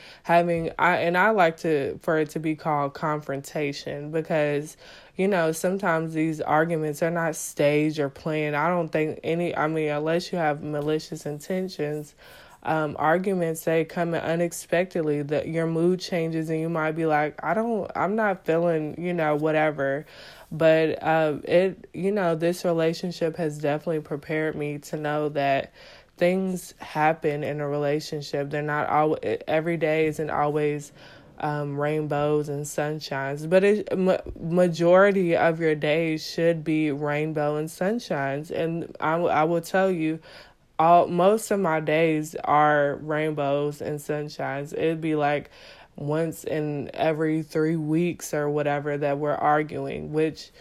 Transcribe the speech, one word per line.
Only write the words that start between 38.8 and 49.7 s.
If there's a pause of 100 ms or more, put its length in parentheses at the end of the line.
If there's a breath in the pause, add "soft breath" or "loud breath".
I,
I
will
tell
you, (600 loud breath)
all,
most
of
my
days
are
rainbows
and
sunshines.
It'd
be,
like, (460 loud breath)
once
in
every
three
weeks
or
whatever
that
we're
arguing,